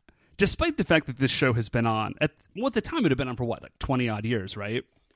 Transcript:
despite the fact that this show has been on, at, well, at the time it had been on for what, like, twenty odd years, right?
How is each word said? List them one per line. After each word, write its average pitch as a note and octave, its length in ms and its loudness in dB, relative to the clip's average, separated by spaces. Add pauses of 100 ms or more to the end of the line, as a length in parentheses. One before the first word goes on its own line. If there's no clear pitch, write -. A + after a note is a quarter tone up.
(380)
despite D4+ 400 2
the G3+ 60 2
fact D#3+ 240 4
that B2+ 100 -8
this C3 140 2
show B2+ 220 2
has A2+ 160 -2
been A#2 160 0
on, A2 360 -2
at, D3+ 100 2 (240)
well, A#3 120 -2
at B3+ 60 -2
the G#3+ 80 0
time D4 240 0
it C#3+ 60 4
had B2+ 60 2
been C3 100 -4
on B2 80 -6
for B2 100 -4
what, A2+ 160 -4
like, - 160 -20
twenty B2+ 320 0
odd G#2+ 160 -4
years, A2 320 -2
right? G#2 260 -4 (320)